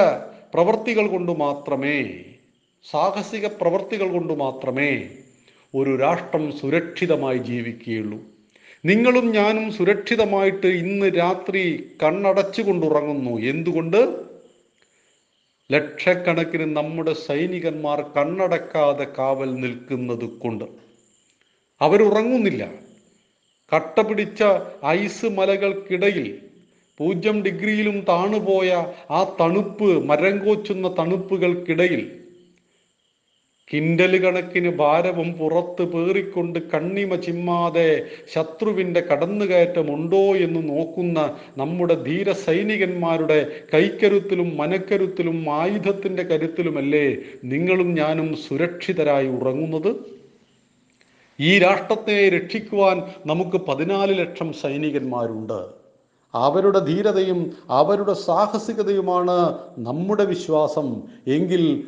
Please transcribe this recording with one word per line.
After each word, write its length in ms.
പ്രവർത്തികൾ 520
കൊണ്ട് 260
മാത്രമേ, 920
സാഹസിക 560
പ്രവർത്തികൾ 640
കൊണ്ട് 240
മാത്രമേ 760
ഒരു 220
രാഷ്ട്രം 560
സുരക്ഷിതമായി 840
ജീവിക്കുകയുള്ളൂ. 800
നിങ്ങളും 460
ഞാനും 420
സുരക്ഷിതമായിട്ട് 1040
ഇന്ന് 340
രാത്രി 520
കണ്ണടച്ചുകൊണ്ടുറങ്ങുന്നു. 1400
എന്തുകൊണ്ട്? 600
ലക്ഷക്കണക്കിന് 960
നമ്മുടെ 480
സൈനികന്മാർ 920
കണ്ണടക്കാതെ 960
കാവൽ 480
നിൽക്കുന്നത് 760
കൊണ്ട്. 360
അവരുറങ്ങുന്നില്ല. 840
കട്ട 280
പിടിച്ച 420
ഐസ് 400
മലകൾക്കിടയിൽ, 1040
പൂജ്യം 420
ഡിഗ്രിയിലും 580
താണുപോയ 720
ആ 120
തണുപ്പ്, 560
മരം 320
കോച്ചുന്ന 500
തണുപ്പുകൾക്കിടയിൽ 1160
കിൻഡൽ 480
കണക്കിന് 540
ഭാരവും 600
പുറത്ത് 520
പേറിക്കൊണ്ട് 760
കണ്ണിമ 540
ചിമ്മാതെ 720
ശത്രുവിൻ്റെ 760
കടന്നുകയറ്റമുണ്ടോ 1200
എന്ന് 260
നോക്കുന്ന 560
നമ്മുടെ 440
ധീര 300
സൈനികന്മാരുടെ 1080
കൈക്കരുത്തിലും 920
മനക്കരുത്തിലും 800
ആയുധത്തിൻ്റെ 720
കരുത്തിലുമല്ലേ 840
നിങ്ങളും 500
ഞാനും 420
സുരക്ഷിതരായി 920
ഉറങ്ങുന്നത്? 600
ഈ 200
രാഷ്ട്രത്തെ 600
രക്ഷിക്കുവാൻ 680
നമുക്ക് 340
പതിനാല് 580
ലക്ഷം 340
സൈനികന്മാരുണ്ട്. 1080
അവരുടെ 460
ധീരതയും 580
അവരുടെ 440
സാഹസികതയുമാണ് 1200
നമ്മുടെ 440
വിശ്വാസം 640
എങ്കിൽ 360